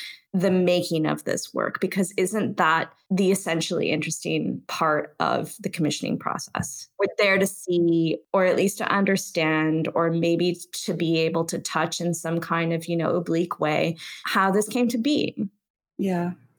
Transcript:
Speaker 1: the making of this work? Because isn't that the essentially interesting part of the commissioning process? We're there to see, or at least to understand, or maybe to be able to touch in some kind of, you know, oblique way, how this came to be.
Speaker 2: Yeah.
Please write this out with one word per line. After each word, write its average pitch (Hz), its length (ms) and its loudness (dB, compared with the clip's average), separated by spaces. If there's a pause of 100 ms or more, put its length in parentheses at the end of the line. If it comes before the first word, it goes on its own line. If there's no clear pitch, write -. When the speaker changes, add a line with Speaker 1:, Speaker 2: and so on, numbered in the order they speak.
(340)
Speaker 1:
the 190 160 2
making 175 560 2
of 151 200 0
this - 280 -2
work? - 260 -2
Because 190 380 0
isn't 196 400 -2
that 165 340 2 (200)
the 185 200 4
essentially 165 600 0
interesting 160 760 -2
part 151 520 -2
of - 400 0
the 196 100 -6
commissioning - 480 -2
process? - 680 -6 (100)
We're 202 100 2 (120)
there 196 180 4
to 196 80 4
see, 170 720 2 (160)
or 190 120 4
at 185 100 4
least 196 240 0
to - 120 -2
understand, 160 1000 2
or 170 160 2
maybe 170 480 2 (280)
to 185 80 -4
be 165 260 0
able 165 260 0
to - 140 -4
touch 165 420 -2
in 170 120 0
some 165 260 -2
kind 165 340 0
of, 165 140 -4
you 170 80 -2
know, 165 160 2
oblique 170 480 0
way, 156 380 0 (260)
how 190 260 2
this 208 180 2
came 240 200 0
to 247 100 0
be. 233 520 -2 (480)
Speaker 2:
Yeah. 180 340 -2 (280)